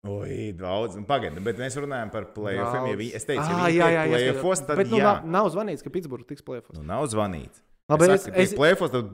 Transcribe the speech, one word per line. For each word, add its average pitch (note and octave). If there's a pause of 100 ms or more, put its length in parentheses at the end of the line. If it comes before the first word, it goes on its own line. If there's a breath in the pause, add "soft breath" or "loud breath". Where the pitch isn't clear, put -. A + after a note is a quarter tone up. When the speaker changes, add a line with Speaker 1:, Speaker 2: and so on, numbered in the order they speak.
Speaker 1:
Oi, G2+
daudz. F#2
Un G#2
pagaidi, F#2+
bet A2+
mēs B2+
runājam C3
par G#2
play-offiem, A#2
ja A2+
Speaker 2:
Daudz. G2+
Speaker 1:
viņi, A#2
es A2
teicu, C#3+
ja D#3
Speaker 2:
Ā, F3
Speaker 1:
viņi E3
Speaker 2:
jā, E3+
Speaker 1:
tiek E3
Speaker 2:
jā, D#3+
jā, D#3+
Speaker 1:
play-offos, C3+
Speaker 2:
skaidrs. C3
Speaker 1:
tad D3+
Speaker 2:
Bet, G3
nu, A3
Speaker 1:
jā. G#3
Speaker 2:
nav, F3
nav F#3
zvanīts, F#3
ka C#3+
Pitsburga C3+
tiks C#3+
play-offos. A#2+
Speaker 1:
Nu, D2+
nav A#2
zvanīts. G2+ (300)
Speaker 2:
Labi, D3+
Speaker 1:
Es F#3
Speaker 2:
es, G3
Speaker 1:
saku, G3
ka F#3
Speaker 2:
es, F#3
Speaker 1:
tie G#3
play-offos, E3
tad A#2+